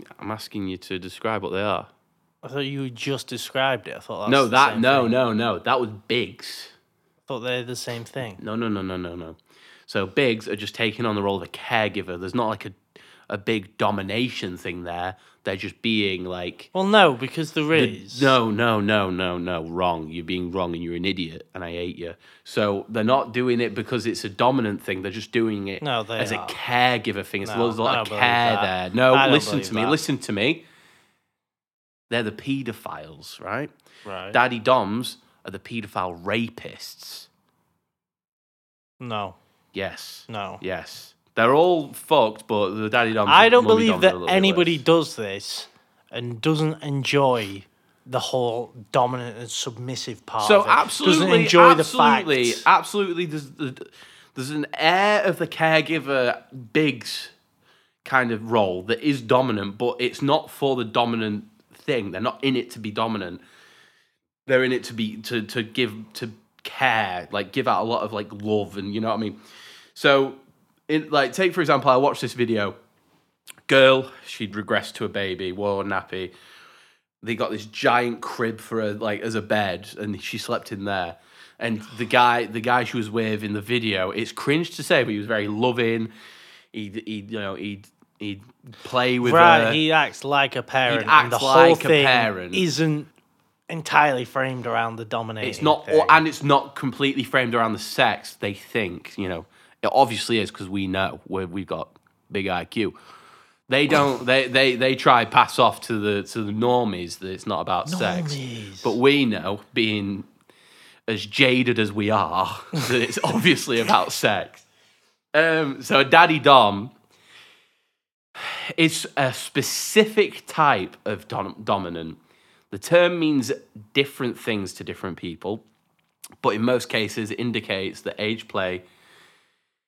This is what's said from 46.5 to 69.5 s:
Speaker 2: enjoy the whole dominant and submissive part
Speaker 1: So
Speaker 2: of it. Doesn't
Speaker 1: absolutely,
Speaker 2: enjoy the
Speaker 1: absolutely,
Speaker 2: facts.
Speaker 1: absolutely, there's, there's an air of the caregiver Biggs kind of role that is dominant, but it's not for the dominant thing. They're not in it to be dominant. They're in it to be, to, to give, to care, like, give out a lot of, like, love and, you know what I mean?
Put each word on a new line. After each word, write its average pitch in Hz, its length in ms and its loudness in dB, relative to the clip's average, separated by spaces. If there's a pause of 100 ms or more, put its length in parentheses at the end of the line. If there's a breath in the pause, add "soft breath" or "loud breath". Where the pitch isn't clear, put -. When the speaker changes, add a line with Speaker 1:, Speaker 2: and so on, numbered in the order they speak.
Speaker 2:
enjoy 127 800 0 (400)
the 127 140 -4
whole 120 560 -4 (180)
dominant 123 460 0
and 120 120 -14
submissive 123 760 -10
part 110 200 -2
Speaker 1:
So 202 140 8
Speaker 2:
of 214 60 0
it. - 20 2
Doesn't 226 160 6
Speaker 1:
absolutely, 285 600 2
Speaker 2:
enjoy 170 300 10
the 156 60 4
Speaker 1:
absolutely, 139 720 2
Speaker 2:
facts. - 140 -8
Speaker 1:
absolutely, 180 580 2
there's, 147 260 -10 (840 soft breath)
there's 131 160 -8
an 151 240 -4
air 196 500 4
of 180 140 0
the 170 80 -2
caregiver 147 960 0 (320)
Biggs 143 560 -2 (760)
kind 127 260 0
of 110 200 -6
role 98 320 2
that 107 180 -2
is 139 220 -2
dominant, 110 560 0
but 123 220 -2
it's 127 200 -4
not 143 300 0
for 135 260 -2
the 123 80 -2
dominant 113 600 -2 (280)
thing. 117 380 -6
They're 90 100 -8
not 120 240 -6
in 135 120 0
it 120 160 -4
to - 60 -16
be 107 120 -10
dominant. 104 500 -6 (1080 soft breath)
They're 127 180 4
in 127 80 0
it 123 120 -2
to - 80 -12
be, 110 300 -4
to, 120 200 -4
to 113 200 -4
give, 107 320 -4 (200)
to 120 160 -12 (320)
care, 104 720 -2
like, 101 200 -6
give 127 140 -4
out 104 160 2
a 110 40 -4
lot 117 160 -2
of, 107 100 -6
like, 104 180 -6
love 104 460 -4
and, 101 180 -8
you 110 60 -6
know 113 80 -4
what 110 60 -2
I 104 60 -4
mean? 104 200 -6 (540 loud breath)